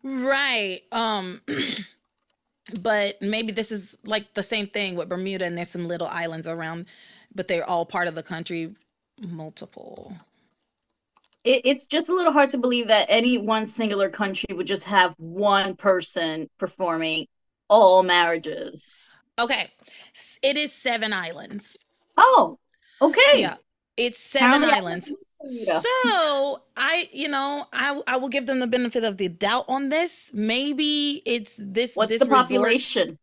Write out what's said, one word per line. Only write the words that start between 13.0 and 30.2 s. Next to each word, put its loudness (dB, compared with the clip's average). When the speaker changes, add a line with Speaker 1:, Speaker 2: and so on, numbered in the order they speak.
Speaker 2:
any 2
one 0
singular -2
country -6
would -6
just -4
have 2
one 0
person -2
performing -4
all 8
marriages. 0
Speaker 1:
Okay. -2
S-, -4
it 2
is -2
seven -2
islands. -8
Speaker 2:
Oh, 6
okay. 6
Speaker 1:
Yeah. 4
It's -2
seven 4
Speaker 2:
Apparently 4
I 6
Speaker 1:
islands. -4
Speaker 2:
haven't -10
been -
to -20
Bermuda. -2
Speaker 1:
So, 0
I, 0
you -6
know, -4
I, -2
I 0
will -2
give -2
them 0
the -2
benefit 0
of -2
the -2
doubt -2
on -2
this. -2